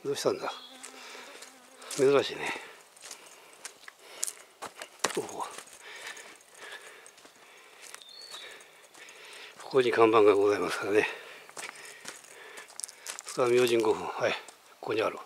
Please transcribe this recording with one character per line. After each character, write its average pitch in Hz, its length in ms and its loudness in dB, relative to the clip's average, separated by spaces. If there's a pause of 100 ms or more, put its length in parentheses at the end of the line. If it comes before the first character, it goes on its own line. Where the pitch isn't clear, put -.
ど 143 80 -4
う 139 40 -2
し - 80 -6
た 127 80 4
ん 90 80 -2
だ？ - 120 -6 (1400)
珍 139 280 6
し - 100 -6
い - 20 -10
ね。 - 160 -6 (2750)
お - 60 -2
お。 - 20 -6
こ - 240 -8 (4000)
こ 135 120 6
に 120 100 4
看 113 180 8
板 110 140 8
が 101 120 10
ご 101 140 6
ざ 101 80 4
い - 20 -2
ま 87 100 0
す - 100 -4
か 107 80 -6
ら 98 40 -2
ね。 104 160 4 (2250)
菅 123 240 0
明 123 180 6
神 117 100 4
古 107 160 4
墳、 87 120 -2
は 117 220 -4
い、 87 60 0 (480)
こ - 60 -10
こ 120 60 -2
に 110 80 0
あ 95 80 2
る。 85 160 -8